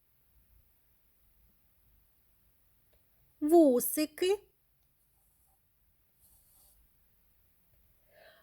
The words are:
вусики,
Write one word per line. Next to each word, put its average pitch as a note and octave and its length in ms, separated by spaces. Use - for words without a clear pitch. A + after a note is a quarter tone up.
вусики, D4+ 1000